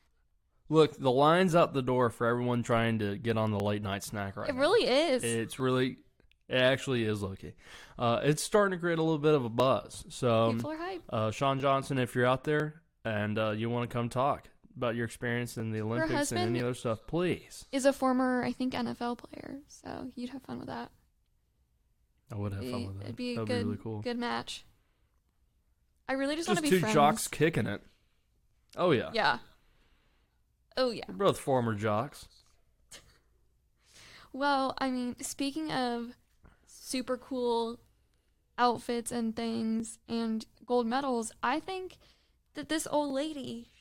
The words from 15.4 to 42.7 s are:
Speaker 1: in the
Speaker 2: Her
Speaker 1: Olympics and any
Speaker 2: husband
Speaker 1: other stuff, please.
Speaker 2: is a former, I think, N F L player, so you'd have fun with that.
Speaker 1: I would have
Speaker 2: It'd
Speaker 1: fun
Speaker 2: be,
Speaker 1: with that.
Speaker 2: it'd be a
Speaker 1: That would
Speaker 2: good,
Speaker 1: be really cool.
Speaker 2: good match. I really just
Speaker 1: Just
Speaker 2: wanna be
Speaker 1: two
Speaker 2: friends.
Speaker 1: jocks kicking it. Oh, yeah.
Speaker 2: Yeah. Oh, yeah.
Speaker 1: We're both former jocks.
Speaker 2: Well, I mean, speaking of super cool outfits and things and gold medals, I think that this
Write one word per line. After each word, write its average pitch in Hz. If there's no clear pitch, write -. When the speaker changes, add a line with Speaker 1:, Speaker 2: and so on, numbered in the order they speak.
Speaker 1:
in 110
the 110
Speaker 2:
Her 107
Speaker 1:
Olympics 294
and -
any 359
Speaker 2:
husband 123
Speaker 1:
other 123
stuff, 113
please. -
Speaker 2:
is 269
a 277
former, 254
I 247
think, 254
N 240
F 240
L 240
player, -
so -
you'd 247
have 254
fun 247
with 254
that. 233
Speaker 1:
I 117
would 101
have 98
Speaker 2:
It'd 127
Speaker 1:
fun -
Speaker 2:
be, -
Speaker 1:
with 95
that. 98
Speaker 2:
it'd 107
be 247
a 240
Speaker 1:
That 226
would 214
Speaker 2:
good, 247
Speaker 1:
be 240
really 240
cool. 220
Speaker 2:
good 240
match. 240
I 262
really 277
just 330
Speaker 1:
Just 370
Speaker 2:
wanna 339
be 302
Speaker 1:
two 185
Speaker 2:
friends. 214
Speaker 1:
jocks 151
kicking 147
it. 101
Oh, 175
yeah. 98
Speaker 2:
Yeah. 147
Oh, 254
yeah. 180
Speaker 1:
We're 90
both 101
former 120
jocks. 107
Speaker 2:
Well, 269
I 269
mean, 247
speaking 285
of 240
super 254
cool 240
outfits 240
and 226
things 226
and 226
gold 247
medals, 240
I 254
think 370
that -
this 311